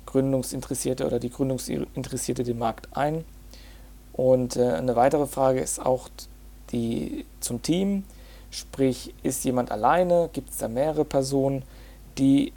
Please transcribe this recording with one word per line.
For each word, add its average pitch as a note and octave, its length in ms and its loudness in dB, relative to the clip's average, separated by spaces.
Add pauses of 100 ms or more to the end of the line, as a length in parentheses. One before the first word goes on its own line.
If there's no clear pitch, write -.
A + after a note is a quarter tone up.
Gründungsinteressierte C3 1000 -2
oder A#2+ 120 0
die B2 120 -6
Gründungsinteressierte C3 1120 -4
den A#2+ 140 -4
Markt A2+ 380 -4
ein. D#3 280 -2 (880)
Und, B2+ 440 4
äh, B2 160 4
eine B2+ 240 0
weitere C#3+ 300 4
Frage C3 340 2
ist - 240 -6
auch C3 240 0 (640)
die A#2 520 -4 (160)
zum A#2+ 220 -6
Team, G3 420 0 (460)
sprich, - 720 -4
ist - 220 -4
jemand B2 260 0
alleine, E3+ 640 2
gibt's - 260 -10
da C3 100 -4
mehrere D3 360 0
Personen, C3+ 580 0 (540)
die C#3 400 4